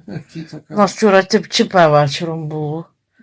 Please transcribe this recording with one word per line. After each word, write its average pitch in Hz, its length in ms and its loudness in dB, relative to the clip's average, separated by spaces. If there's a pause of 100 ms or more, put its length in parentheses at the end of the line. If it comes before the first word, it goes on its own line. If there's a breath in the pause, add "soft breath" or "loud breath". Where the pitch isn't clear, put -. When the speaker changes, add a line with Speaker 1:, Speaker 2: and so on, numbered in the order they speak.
Speaker 1:
Ах, 185 140 -12 (120)
ти 165 80 -12
така. 156 320 -16
Speaker 2:
У - 40 -4
нас 202 160 2
вчора 190 300 4
тип 202 240 -2
Ч - 180 0
П 175 220 4
вечором 151 600 0
було. 156 380 -8 (380)